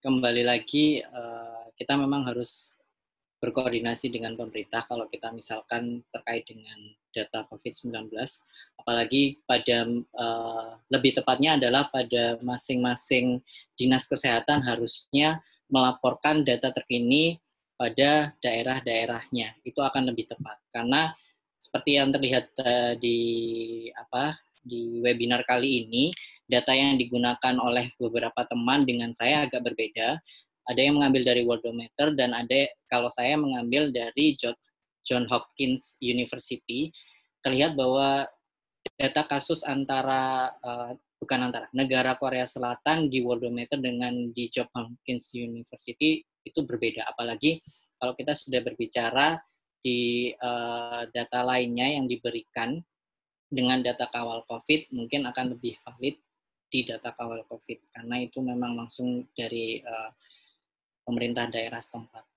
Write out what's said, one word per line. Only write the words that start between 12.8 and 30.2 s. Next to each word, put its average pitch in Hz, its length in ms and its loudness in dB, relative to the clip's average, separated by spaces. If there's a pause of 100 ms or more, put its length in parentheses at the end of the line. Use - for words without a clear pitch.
dinas 127 320 4
kesehatan 131 560 2
harusnya 139 720 0 (320)
melaporkan 131 720 4
data 127 320 2
terkini 135 640 2 (400)
pada 143 640 4
daerah-daerahnya. 117 1200 -2
Itu 135 240 -2
akan 131 240 0
lebih 113 160 -4
tepat. 113 320 -12 (160)
Karena 139 400 2 (400)
seperti - 400 0
yang 139 160 6
terlihat, 131 480 0
eh, 120 400 2
di, 120 180 2 (800)
apa, 127 400 -4 (240)
di 117 400 -6
webinar 120 480 2
kali 123 400 2
ini, 127 240 2 (320)
data 123 320 4
yang 135 240 6
digunakan 123 640 2
oleh 120 320 0
beberapa 117 480 -2
teman 123 400 2
dengan 120 320 -2
saya 143 320 2
agak 123 160 -4
berbeda. 117 560 -2 (500)